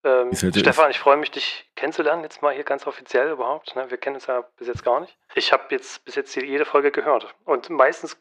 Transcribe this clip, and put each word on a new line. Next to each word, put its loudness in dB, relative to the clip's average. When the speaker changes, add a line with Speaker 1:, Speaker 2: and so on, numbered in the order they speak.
Speaker 1:
Ähm, 2
Speaker 2:
Wie -2
es -2
halt 0
so 2
Speaker 1:
Stefan, 4
Speaker 2:
ist. -4
Speaker 1:
ich -6
freue 6
mich, -4
dich -8
kennenzulernen, -2
jetzt -10
mal 2
hier -8
ganz -4
offiziell -2
überhaupt, -6
ne? -6
Wir -6
kennen -6
uns -10
ja -2
bis -10
jetzt -8
gar 2
nicht. -12
Ich 0
hab 2
jetzt -8
bis -16
jetzt -6
jede -2
Folge 2
gehört 0
und -2
meistens 2